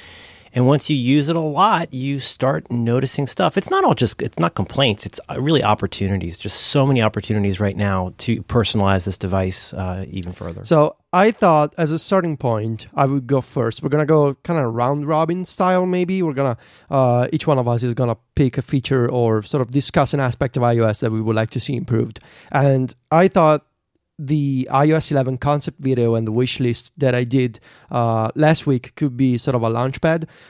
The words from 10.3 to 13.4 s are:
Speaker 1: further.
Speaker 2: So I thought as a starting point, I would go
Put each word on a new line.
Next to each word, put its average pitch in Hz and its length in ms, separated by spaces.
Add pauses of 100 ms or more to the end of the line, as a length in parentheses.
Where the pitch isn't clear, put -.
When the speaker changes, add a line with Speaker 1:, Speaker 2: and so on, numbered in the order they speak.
Speaker 1:
further. 90 320
Speaker 2:
So 156 320 (160)
I 202 200
thought 156 440
as 160 140
a 160 80
starting 175 400
point, 113 560
I 147 100
would 135 220
go 131 160